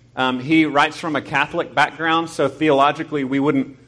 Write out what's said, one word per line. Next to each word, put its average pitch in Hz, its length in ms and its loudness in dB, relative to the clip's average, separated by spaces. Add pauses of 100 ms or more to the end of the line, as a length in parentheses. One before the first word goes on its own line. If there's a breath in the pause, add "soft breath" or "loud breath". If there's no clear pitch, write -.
(140)
um, 127 240 -2
he 156 280 2
writes 147 320 0
from 156 180 -6
a 127 60 -4
Catholic 147 520 -4
background, 156 540 0
so 147 200 -2
theologically 147 760 0
we 135 160 -2
wouldn't 135 480 -2